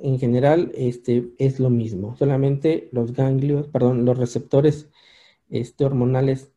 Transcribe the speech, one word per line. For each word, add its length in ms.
en 160
general, 560
este, 640
es 220
lo 100
mismo. 460
Solamente 760
los 200
ganglios, 560
perdón, 360
los 140
receptores, 720
este, 360
hormonales 720